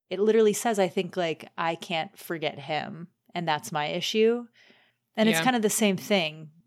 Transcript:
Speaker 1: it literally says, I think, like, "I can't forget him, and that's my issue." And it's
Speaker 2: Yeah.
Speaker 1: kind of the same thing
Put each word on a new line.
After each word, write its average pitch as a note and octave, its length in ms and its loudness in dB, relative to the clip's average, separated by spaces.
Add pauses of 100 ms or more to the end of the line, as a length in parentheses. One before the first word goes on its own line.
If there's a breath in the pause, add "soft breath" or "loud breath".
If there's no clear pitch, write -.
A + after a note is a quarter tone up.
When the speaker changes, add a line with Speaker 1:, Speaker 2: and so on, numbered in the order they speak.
Speaker 1:
it F#3 100 -6
literally G#3+ 340 6
says, G#3 280 0
I F#3 80 4
think, F3+ 280 -4
like, E3 400 -4
"I E3+ 200 -2
can't D#3+ 420 -6
forget D#3 400 -6
him, D3 480 -6 (260)
and F3 140 -4
that's D3+ 240 -2
my D3 160 -2
issue." A3 640 2 (680 soft breath)
And A3 120 4
it's E3 100 4
Speaker 2:
Yeah. D#3+ 60 2
Speaker 1:
kind B3+ 100 2
of A#3 80 0
the G#3 80 2
same G3+ 260 2
thing D#3 540 -2 (160)